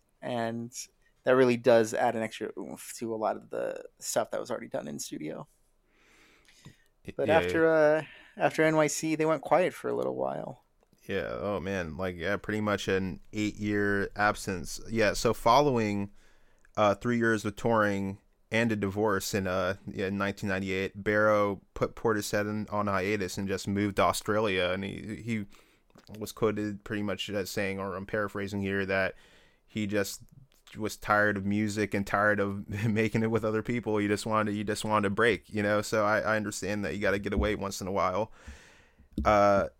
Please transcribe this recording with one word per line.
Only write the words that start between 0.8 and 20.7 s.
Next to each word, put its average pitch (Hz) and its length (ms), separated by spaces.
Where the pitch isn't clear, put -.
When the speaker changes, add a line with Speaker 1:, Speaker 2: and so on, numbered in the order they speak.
Speaker 1:
that 127 120
really 123 220
does 117 360
add 120 220
an 113 80
extra 107 340
oomph 73 400
to 113 160
a 110 40
lot 107 180
of 110 140
the - 340
stuff - 320
that 104 80
was 104 120
already 113 160
done - 200
in 143 120
studio. - 480
Speaker 2:
Y-, - 100
Speaker 1:
But 139 120
Speaker 2:
yeah. 156 100
Speaker 1:
after, 165 320
uh, 156 340
after 151 280
N 160 120
Y 156 120
C, 156 280
they 156 100
went 156 160
quiet 165 320
for - 160
a 120 60
little 127 200
while. - 480
Speaker 2:
Yeah, 87 220
oh 98 200
man, 85 380
like, 92 200
yeah, 85 180
pretty 107 260
much 104 260
an 95 320
eight-year 101 840
absence. 101 720
Yeah, 107 240
so 110 220
following, 117 720
uh, 104 200
three 120 220
years 113 280
of 104 100
touring 101 640
and 113 200
a 110 40
divorce 101 600
in, 95 100
uh, 92 300
in 98 240
nineteen 101 320
ninety-eight, 95 540